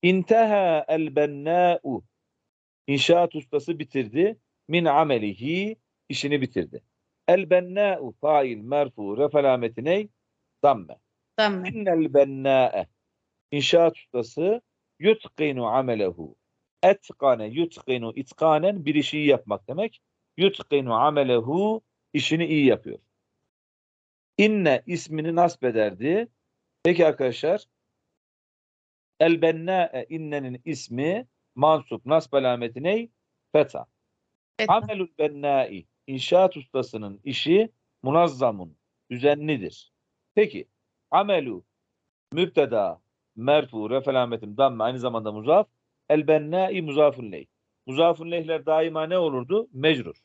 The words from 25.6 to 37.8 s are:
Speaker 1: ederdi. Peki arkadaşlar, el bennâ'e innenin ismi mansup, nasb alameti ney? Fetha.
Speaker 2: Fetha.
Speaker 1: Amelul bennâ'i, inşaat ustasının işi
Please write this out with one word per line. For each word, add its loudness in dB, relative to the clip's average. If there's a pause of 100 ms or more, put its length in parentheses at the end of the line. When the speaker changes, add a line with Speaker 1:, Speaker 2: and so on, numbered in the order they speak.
Speaker 1:
ederdi. 0 (560)
Peki 4
arkadaşlar, 0 (1500)
el 4
bennâ'e 0
innenin -8
ismi -6 (280)
mansup, 0
nasb -2
alameti -2
ney? -4 (400)
Fetha. 0 (720)
Speaker 2:
Fetha. 2
Speaker 1:
Amelul -2 (120)
bennâ'i, -2 (200)
inşaat 2
ustasının -8
işi 0 (320)